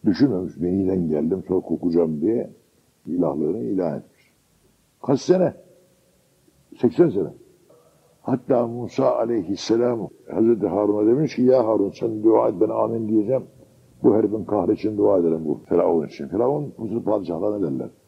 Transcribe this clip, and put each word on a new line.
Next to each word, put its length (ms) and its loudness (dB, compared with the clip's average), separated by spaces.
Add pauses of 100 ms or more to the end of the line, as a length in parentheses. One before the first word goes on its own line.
Düşünmemiş, 520 0
"Meniden 500 0
geldim, 400 -2
sonra 120 0
kokacağım." 600 0
diye 280 -2 (560)
ilahlığını 520 -2
ilan 400 -4
etmiş. 340 -20 (760)
Kaç 160 2
sene? 320 -2 (1200)
Seksen 320 2
sene. 200 -2 (920)
Hatta 460 0
Musa 480 -2
aleyhisselam 920 -2 (220)
Hazreti 360 2
Harun'a 400 2
demiş 280 2
ki, 60 -2
"Ya 260 4
Harun, 220 2
sen 340 -6
dua 260 6
et, 120 -4
ben 80 2
amin 400 -2
diyeceğim. 340 0 (600)
Bu 120 6
herifin 280 0
kahrı 300 0
için 240 -4
dua 200 4
edelim, 280 0
bu 140 -4 (100)
Firavun 380 2
için." 200 -12
Firavun, 500 -2
Mısır 260 -6
padişahlarına 680 -4
derler. 180 -6 (180)